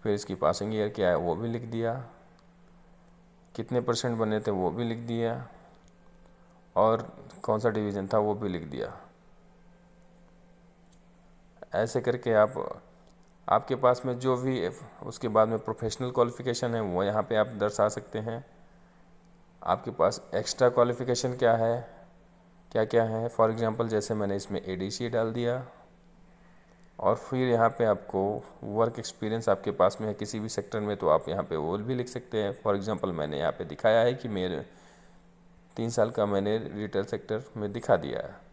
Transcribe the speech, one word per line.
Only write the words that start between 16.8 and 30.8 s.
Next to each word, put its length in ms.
वो 200
यहाँ 200
पे 140
आप 100
दर्शा 320
सकते 300
हैं। 240
आपके 300
पास 280
एक्स्ट्रा 360
क्वालिफ़िकेशन 640
क्या 180
है, 260
क्या 140
क्या 180
है। 260
For 180
example 400
जैसे 260
मैंने 220
इसमें 260
एडीसी 460
डाल 240
दिया, 320
और 180
फिर 320
यहाँ 220
पे 140
आपको 360
वर्क 340
एक्सपीरियंस 500
आपके 240
पास 280
में 80
है 60
किसी 260
भी 100
सेक्टर 300